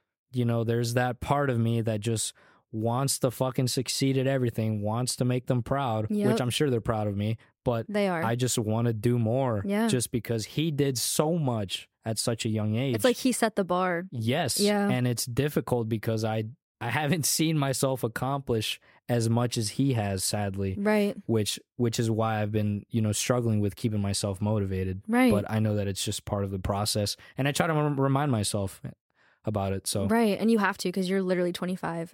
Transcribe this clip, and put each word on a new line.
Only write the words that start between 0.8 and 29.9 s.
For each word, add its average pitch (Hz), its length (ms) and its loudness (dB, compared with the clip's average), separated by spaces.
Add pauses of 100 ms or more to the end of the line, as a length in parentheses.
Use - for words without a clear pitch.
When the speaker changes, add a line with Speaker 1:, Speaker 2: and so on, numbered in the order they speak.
Speaker 1:
that 123 260 0
part 143 280 2
of 120 100 2
me 117 220 2
that 107 200 0
just 110 320 -2 (400)
wants 117 460 0
to 127 120 2
fucking 131 380 0
succeed 135 480 0
at 131 100 2
everything, 113 540 0
wants 113 360 -2
to 131 60 0
make 123 220 0
them 127 180 0
proud, 120 460 0
Speaker 2:
Yep. 208 240 2
Speaker 1:
which - 80 2
I'm 123 80 0
sure 147 200 2
they're 117 120 2
proud 107 260 0
of 101 80 -2
me, 104 220 0 (260)
but 117 240 0
Speaker 2:
They 202 220 0
are. 170 140 -2
Speaker 1:
I 117 120 0
just 123 220 0
wanna 117 340 2
do 117 280 2
more 117 460 2
Speaker 2:
Yeah. 208 220 0
Speaker 1:
just 131 240 0
because 117 320 -2
he 160 280 -2
did 139 260 0
so 160 400 0
much 117 500 -2 (160)
at 113 140 -4
such - 280 -2
a 117 40 0
young 107 260 0
age. 127 200 0
Speaker 2:
It's - 100 -2
like 247 120 2
he 254 140 0
set 220 240 0
the 202 80 0
bar. 180 480 -2
Speaker 1:
Yes. 127 480 0
Speaker 2:
Yeah. 202 300 2
Speaker 1:
And 123 180 2
it's 120 180 -2
difficult 123 600 0
because 113 380 -2
I, 110 200 -2 (360)
I 117 80 -4
haven't 151 380 0
seen 160 320 2
myself 135 440 0
accomplish 127 760 -2 (280)
as 117 220 2
much 117 280 2
as 107 120 -2
he 135 240 2
has, 101 300 0
sadly. 98 540 -2
Speaker 2:
Right. 208 380 2 (120)
Speaker 1:
Which, 110 320 0 (180)
which 117 220 0
is 117 100 2
why 110 320 0
I've 104 100 -2
been, 104 380 0
you 117 120 0
know, 107 100 2
struggling 117 500 2
with 101 140 0
keeping 107 260 -2
myself 98 400 -2
motivated. 98 640 -2
Speaker 2:
Right. 240 240 4
Speaker 1:
But 104 180 2
I 110 100 0
know 110 160 2
that 101 120 0
it's 98 160 -4
just - 220 -6
part 101 180 -2
of 95 60 -2
the 98 100 -4
process. 101 560 -2 (220)
And 135 100 0
I 147 40 0
try 170 160 0
to 165 60 2
rem-, 147 280 2
remind 139 300 2
myself 101 500 -2 (640)
about 98 280 -2
it. 98 140 -6
So 98 200 -2